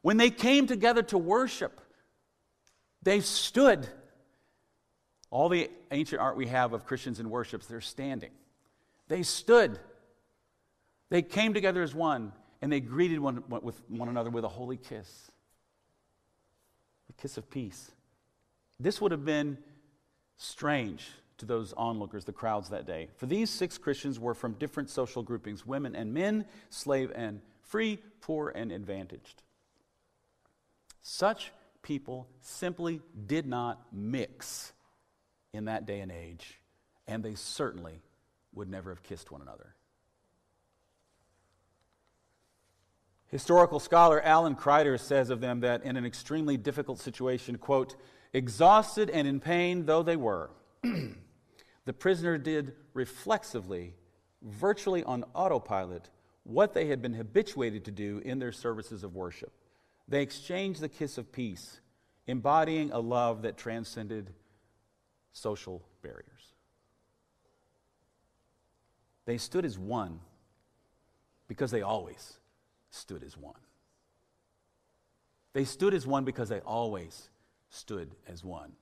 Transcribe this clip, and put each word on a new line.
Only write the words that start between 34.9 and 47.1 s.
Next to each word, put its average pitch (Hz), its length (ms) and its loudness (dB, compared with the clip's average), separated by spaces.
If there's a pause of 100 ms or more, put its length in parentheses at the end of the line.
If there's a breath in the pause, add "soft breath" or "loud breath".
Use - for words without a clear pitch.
in 107 120 -8
that 110 200 -4
day 101 140 -8
and 95 140 -10
age, 85 480 -16 (480)
and 110 160 -6
they 107 100 -8
certainly 85 680 -8 (520)
would 98 160 -10
never 95 200 -10
have 87 120 -14
kissed - 300 -16
one 69 100 -18
another. 58 320 -20 (3500)
Historical 170 480 8
scholar 170 400 10
Alan 156 340 6
Kreider 143 460 6
says 131 300 2
of 117 100 -2
them 123 200 -2
that 120 240 2
in 131 120 -4
an 120 80 -2
extremely 147 540 -2
difficult 135 400 -4
situation, 127 580 -4